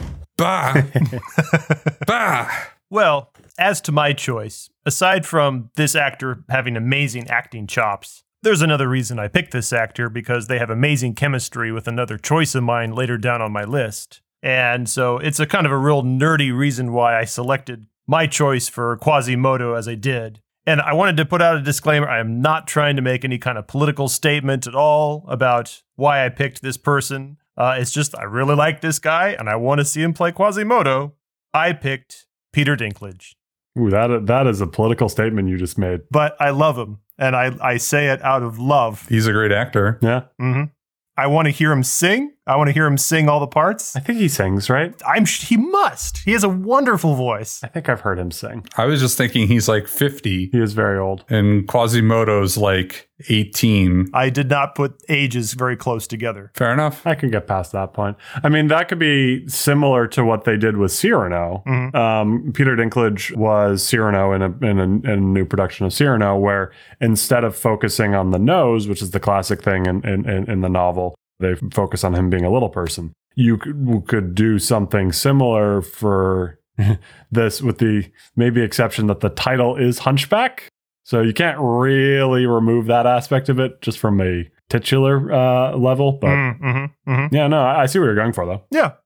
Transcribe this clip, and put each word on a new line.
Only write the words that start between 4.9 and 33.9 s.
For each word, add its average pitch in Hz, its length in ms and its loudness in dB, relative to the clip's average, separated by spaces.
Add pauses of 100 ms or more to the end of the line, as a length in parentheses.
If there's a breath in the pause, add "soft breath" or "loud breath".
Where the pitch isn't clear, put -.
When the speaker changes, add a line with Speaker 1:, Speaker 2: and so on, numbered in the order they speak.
Speaker 3:
from 139 500 -2
this 151 180 0
actor 135 540 -4
having 127 280 -2
amazing 123 520 -2
acting 117 380 -6
chops, - 560 -4 (200)
there's 202 200 2
another 147 260 2
reason 123 300 -4
I 104 100 -6
picked - 240 -2
this 123 200 -4
actor, 117 360 -2
because 117 380 -4
they 123 120 -2
have 117 120 -2
amazing 123 440 0
chemistry 120 580 -4
with 113 160 -8
another 117 280 -4
choice 151 380 -2
of 131 80 0
mine 117 300 0
later 120 260 -4
down 120 240 -2
on 107 100 -4
my 104 120 -4
list. 113 560 -6 (220)
And 123 460 0
so 123 300 0
it's 151 220 -4
a 156 60 0
kind 180 200 0
of 135 60 0
a 139 60 0
real 139 240 2
nerdy 135 540 0
reason 127 360 -2
why 117 260 2
I 113 60 -2
selected 123 640 -6 (200)
my 160 220 0
choice 139 400 0
for 120 300 -6
Quasimodo 127 760 0
as 113 140 -6
I 117 80 -8
did. 113 440 -6 (240)
And 156 160 2
I 147 120 -2
wanted 175 240 2
to 156 80 2
put 170 180 0
out 165 140 4
a 143 60 -4
disclaimer. 147 460 0
I 117 120 -2
am 113 200 -4
not 156 280 0
trying 147 280 0
to 135 60 -2
make 127 220 -2
any 127 140 -4
kind 120 200 -4
of 104 80 -12
political 143 420 -2
statement 135 580 -2
at 120 100 -12
all 151 520 2
about 120 540 -2 (140)
why 139 280 2
I 127 40 0
picked 127 340 -6
this 131 140 -6
person. 139 640 -4 (180)
Uh, 127 220 0
it's 123 120 -4
just, 147 260 -4
I - 80 -12
really 127 300 -2
like 151 260 0
this 160 200 -4
guy 170 300 0
and 117 180 -8
I 107 80 -2
want 135 240 0
to 143 40 2
see 151 180 -4
him 165 100 0
play 170 180 -2
Quasimodo. 185 840 0 (400)
I 165 180 2
picked 135 540 -8 (260)
Peter 143 240 2
Dinklage. 101 560 -10 (460)
Speaker 2:
Ooh, 113 120 2